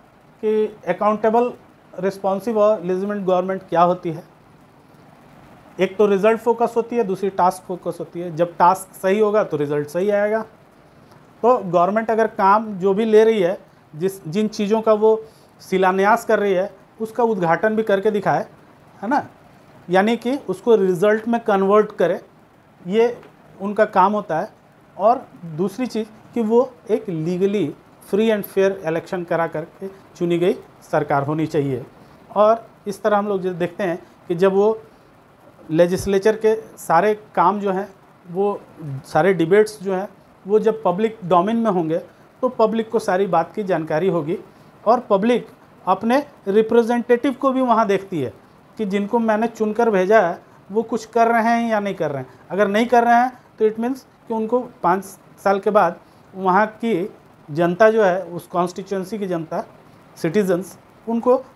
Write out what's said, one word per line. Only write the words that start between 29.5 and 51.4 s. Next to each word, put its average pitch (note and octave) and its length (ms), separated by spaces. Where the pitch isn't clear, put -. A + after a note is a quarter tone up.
चुनी F3 520
गई F3+ 140
सरकार D3 320
होनी D#3 240
चाहिए। C#3 380
और G#3+ 320
इस - 160
तरह G#3 140
हम G3+ 100
लोग G3 140
जो F3+ 120
देखते F3 300
हैं F3+ 200
कि F3 80
जब F#3+ 180
वो G#3+ 280
legislature G3 640
के A3 420
सारे G#3 460
काम F#3 240
जो G3 120
हैं, F#3+ 220
वो G3 300
सारे D#3 500
debates F#3 500
जो F#3+ 120
हैं, G3 140
वो G#3+ 120
जब G#3+ 240
public G#3+ 420
डोमेन F3+ 300
में A3+ 160
होंगे, D#3+ 260
तो B3+ 80
public A3 400
को A3+ 100
सारी G3 280
बात E3 260
की G#3+ 100
जानकारी D#3+ 440
होगी। E3+ 300
और A#3+ 140
पब्लिक A3 480
अपने A#3 400
representative A#3 840
को C4+ 180
भी C4 100
वहाँ A3+ 260
देखती F#3+ 340
है A#2 120
कि A3 80
जिनको G3+ 340
मैंने A3 280
चुनकर A3+ 420
भेजा G3 380
है, F3 140
वो A3 120
कुछ A3+ 220
कर A#3 220
रहे A#3 160